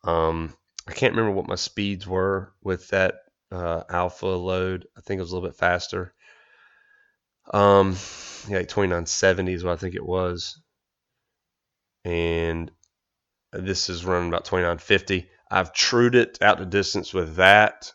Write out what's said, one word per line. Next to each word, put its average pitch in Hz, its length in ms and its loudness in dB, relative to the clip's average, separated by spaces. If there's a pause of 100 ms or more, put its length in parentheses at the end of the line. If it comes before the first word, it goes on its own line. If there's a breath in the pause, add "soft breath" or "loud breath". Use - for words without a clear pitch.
Um, 82 520 -2 (320)
I - 40 -14
can't - 240 0
remember 107 200 0
what 95 140 -6
my 90 60 -4
speeds 101 500 -6
were 95 560 -2
with 92 280 -6
that, 95 260 2 (360)
uh, 87 380 -4
Alpha 90 380 -4
load. 92 600 -4 (100)
I - 40 -20
think 98 180 -6
it - 20 -6
was 87 100 -8
a 90 40 -8
little 90 140 -6
bit - 80 -14
faster. 90 560 -2 (1400 soft breath)
Um, 98 420 6 (540 loud breath)
yeah, 101 80 -2
like, 90 100 -2
twenty-nine 90 380 0
seventy 92 480 0
is 87 100 -6
what 90 80 -2
I 85 60 -2
think 92 180 -8
it 92 100 -8
was. 90 560 -4 (1400)
And 82 680 -2 (840)
this 95 360 -6
is 85 140 -8
running 90 240 0
about 85 160 -4
twenty-nine 85 360 -2
fifty. 95 500 0 (200 soft breath)
I've 95 220 0
trued 120 440 2
it - 260 4
out 104 160 6
the 95 80 -8
distance 95 480 -2
with 82 240 -2
that 101 580 6